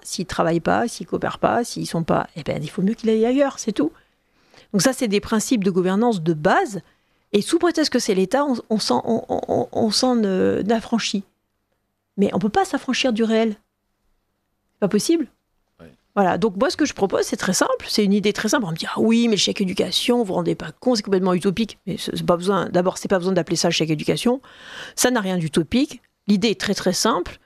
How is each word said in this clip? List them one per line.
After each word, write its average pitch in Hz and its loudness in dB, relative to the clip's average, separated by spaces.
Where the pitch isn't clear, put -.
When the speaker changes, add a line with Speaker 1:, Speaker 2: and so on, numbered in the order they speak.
Speaker 1:
s'ils - -8
travaillent 170 0
pas, 202 0
s'ils 208 -12
coopèrent - -4
pas, 220 2
s'ils 165 -8
sont 165 -4
pas, - 0
eh 151 -12
ben, - -6
il 151 -8
faut - -6
mieux 196 2
qu'ils 220 -4
aillent 220 2
ailleurs, 269 0
c'est 214 -4
tout. 302 0
Donc 196 2
ça, 262 4
c'est 247 -2
des 202 2
principes 214 0
de 190 2
gouvernance 190 2
de 165 2
base. 196 0
Et 208 4
sous 330 0
prétexte 320 2
que 247 2
c'est 214 0
l'État, 190 2
on, 269 0
on 220 0
s'en, 247 0
on, 226 0
on, - -2
on 220 0
s'en, 247 2
euh, 190 2
affranchit. 214 -2
Mais 202 2
on 190 -2
peut 202 0
pas 381 2
s'affranchir 262 -2
du 220 0
réel. 220 2
C'est - -20
pas 208 2
possible. 285 0
Speaker 2:
Oui. - -20
Speaker 1:
Voilà. 190 2
Donc 185 0
moi, 254 2
ce - -4
que 311 0
je - -2
propose, 196 0
c'est - -6
très - -2
simple. - 0
C'est - 2
une 196 4
idée 208 2
très - -4
simple. 254 0
On 160 -4
me 160 -6
dit, « - -8
Ah - -2
oui, 226 4
mais 220 2
le 180 2
chèque 196 0
éducation, 196 0
vous 240 2
vous 185 -4
rendez 165 0
pas 160 -10
compte, 170 2
c'est 202 -4
complètement 185 2
utopique. » 196 0
Mais 185 -6
c'est, - -8
c'est 165 -4
pas 175 4
besoin, 180 0
d'abord, 180 0
c'est - -6
pas 196 4
besoin 185 0
d'appeler 175 0
ça 180 2
le 170 2
chèque 160 0
éducation. 160 0
Ça 254 2
n'a 247 0
rien 185 -2
d'utopique. 180 0
L'idée 202 4
est 190 -2
très, - 0
très - 0
simple. - -2